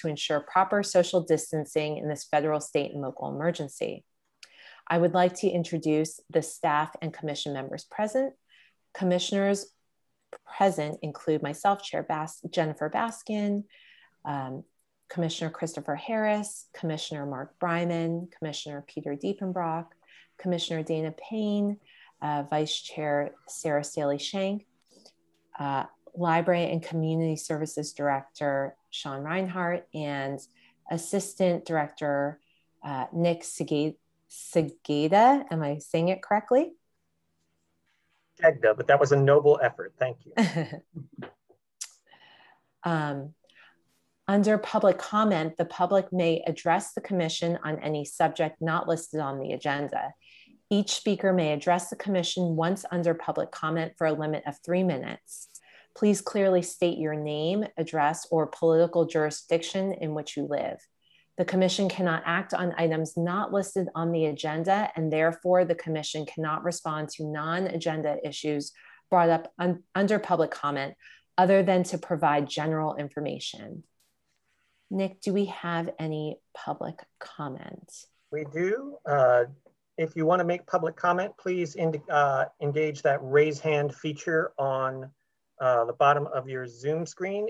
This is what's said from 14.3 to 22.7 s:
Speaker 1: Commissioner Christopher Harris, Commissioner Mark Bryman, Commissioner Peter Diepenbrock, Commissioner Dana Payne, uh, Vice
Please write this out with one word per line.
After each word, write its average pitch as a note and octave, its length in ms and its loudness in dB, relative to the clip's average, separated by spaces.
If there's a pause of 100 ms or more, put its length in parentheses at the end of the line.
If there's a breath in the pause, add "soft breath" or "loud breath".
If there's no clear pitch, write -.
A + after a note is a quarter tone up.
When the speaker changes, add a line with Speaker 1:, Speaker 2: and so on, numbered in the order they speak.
Speaker 1:
Commissioner D#3+ 380 -2
Christopher - 440 -6
Harris, G#3+ 800 -2
Commissioner D#3 540 -6
Mark C#3 340 -10
Bryman, E3+ 680 -2 (100)
Commissioner D3 500 -8
Peter D3 260 -8
Diepenbrock, F3 760 -4 (500 soft breath)
Commissioner E3+ 440 -2
Dana D#3+ 300 -2
Payne, G#3 640 -2 (460 soft breath)
uh, D3 260 -2
Vice D3+ 260 0